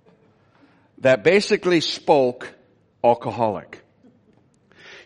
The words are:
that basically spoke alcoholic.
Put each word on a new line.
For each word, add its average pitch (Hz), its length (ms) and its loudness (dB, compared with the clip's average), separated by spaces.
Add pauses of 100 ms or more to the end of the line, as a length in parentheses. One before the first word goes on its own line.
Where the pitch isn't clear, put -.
(960)
that 131 260 0
basically 180 560 0
spoke 139 720 -2 (540)
alcoholic. 113 800 -2 (1200)